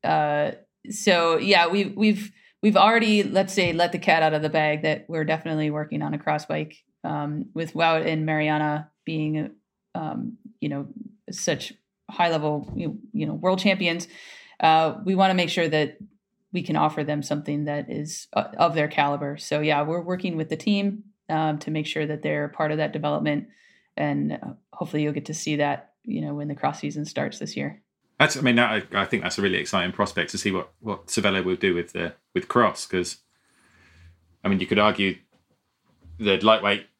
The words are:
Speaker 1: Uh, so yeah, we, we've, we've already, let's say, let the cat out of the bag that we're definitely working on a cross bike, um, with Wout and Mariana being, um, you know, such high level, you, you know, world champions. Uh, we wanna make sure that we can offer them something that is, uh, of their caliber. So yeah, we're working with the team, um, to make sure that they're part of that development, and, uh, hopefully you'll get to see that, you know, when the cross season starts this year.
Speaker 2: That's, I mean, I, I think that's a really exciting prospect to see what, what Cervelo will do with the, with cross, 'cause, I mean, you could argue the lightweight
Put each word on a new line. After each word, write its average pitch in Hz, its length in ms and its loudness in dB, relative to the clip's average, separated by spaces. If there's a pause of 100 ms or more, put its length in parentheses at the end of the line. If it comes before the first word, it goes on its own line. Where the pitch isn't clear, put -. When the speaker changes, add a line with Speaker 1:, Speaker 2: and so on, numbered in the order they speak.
Speaker 1:
Uh, 151 480 0 (380)
so 170 480 2
yeah, 180 300 4
we, 190 180 2
we've, - 460 0 (300)
we've 208 140 6
already, 214 460 6
let's 190 320 0
say, 175 180 2
let 170 200 2
the 180 60 -4
cat 160 240 4
out 156 120 4
of 151 80 0
the 156 80 0
bag 156 320 2
that 151 260 -2
we're 160 160 -2
definitely 156 460 -2
working 151 320 -6
on 147 100 -4
a 147 60 -4
cross 151 260 -2
bike, 156 400 -8 (200)
um, 151 500 -4
with 160 180 -6
Wout 160 340 2
and 156 200 0
Mariana 151 640 0 (140)
being, 156 480 -2 (420)
um, - 440 -6 (220)
you 151 80 -4
know, 143 200 -6 (420)
such - 420 -4 (380)
high 170 200 2
level, 151 440 -2
you, - 240 -6 (140)
you 151 140 -2
know, 151 80 -6
world 185 240 0
champions. 175 500 0 (500)
Uh, 160 460 4
we 190 100 2
wanna 190 200 4
make 175 160 2
sure 165 180 2
that 151 300 0 (540)
we 180 100 -2
can 156 120 -2
offer 156 300 0
them 147 180 -2
something 147 440 -4
that 147 220 -6
is, - 440 -10
uh, - 160 -2 (100)
of 165 160 4
their 151 140 0
caliber. 143 480 0
So 151 240 -4
yeah, 151 220 2
we're 165 180 -2
working 180 360 -4
with 160 120 -4
the 160 80 -4
team, 202 480 -2 (240)
um, 156 300 0
to 156 120 -8
make 156 160 -2
sure 151 200 -4
that 147 160 -6
they're 147 260 -2
part 151 240 -2
of 156 60 -2
that 156 140 -2
development, 151 560 -2 (480)
and, 147 360 -2
uh, - 220 -10 (180)
hopefully 151 320 -4
you'll 147 80 -2
get - 140 -6
to 175 80 -8
see 151 220 -4
that, 143 360 -2 (100)
you 226 180 -6
know, 147 140 -6
when 147 140 -6
the 143 80 -6
cross 147 240 -4
season 147 240 -6
starts - 340 -6
this - 180 -10
year. 139 260 -8 (360)
Speaker 2:
That's, 151 180 4
I 127 40 -6
mean, 120 180 4
I, 110 240 2 (100)
I 98 120 0
think 107 180 -2
that's 90 160 -4
a 98 40 0
really 95 160 2
exciting 90 340 -2
prospect 90 400 -2
to 98 60 -6
see 104 120 0
what, 92 300 -4
what 104 260 -8
Cervelo 98 380 0
will 90 120 0
do 92 160 2
with 87 200 -4
the, 87 220 -6 (200)
with 90 140 -2
cross, 110 360 2
'cause, - 340 -4 (1200)
I 95 60 -2
mean, 98 100 2
you 90 80 -2
could 101 140 2
argue 101 380 2 (1000)
the 104 200 2
lightweight 101 480 4 (140)